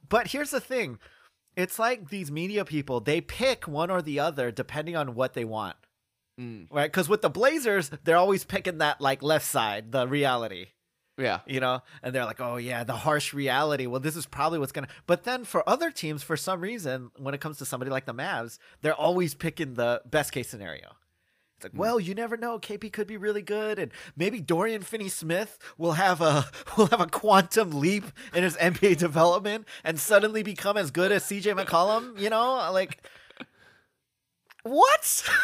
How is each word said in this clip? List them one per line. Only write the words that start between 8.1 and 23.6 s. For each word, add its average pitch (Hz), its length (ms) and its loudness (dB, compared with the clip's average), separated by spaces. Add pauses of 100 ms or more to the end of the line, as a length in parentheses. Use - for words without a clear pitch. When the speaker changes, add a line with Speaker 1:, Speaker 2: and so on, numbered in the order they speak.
Speaker 1:
always 196 280 4
picking 185 320 -4
that, 147 240 2
like, 135 200 0
left 147 240 2
side, 110 460 -2
the 127 160 2
reality. 120 600 0 (500)
Speaker 2:
Yeah. 110 280 0
Speaker 1:
You 131 140 -4
know? 127 220 0 (200)
And 127 140 -6
they're 123 100 0
like, 110 140 -8
"Oh, 120 180 -4
yeah, 120 280 -6
the 120 100 -4
harsh 147 380 0
reality. 139 540 0
Well, 127 120 -4
this 156 160 -4
is 165 100 -10
probably 156 340 -2
what's 135 120 -4
gonna," 143 160 -8 (200)
but 175 180 2
then 247 180 -4
for - 240 -2
other 285 240 2
teams, 151 320 -8
for 160 140 -4
some 185 240 -4
reason, 147 560 -6
when 139 160 -6
it 139 80 -8
comes 151 160 -10
to 139 80 -10
somebody 131 260 -6
like 131 140 -4
the 120 80 -8
Mavs, 123 440 -6 (240)
they're 151 140 0
always 165 400 0
picking 151 380 -6
the 120 320 0
best 147 260 0
case 123 180 -6
scenario. 87 460 -14 (640)
It's - 80 -20
like, - 80 -14
Speaker 2:
Hmm. 139 40 -14
Speaker 1:
"Well, 226 220 0
you 190 160 -6
never 233 220 -6
know. 226 200 -6
K - 180 -10
P 214 140 -10
could 208 160 -6
be 214 120 -12
really 208 260 -4
good, 214 340 -4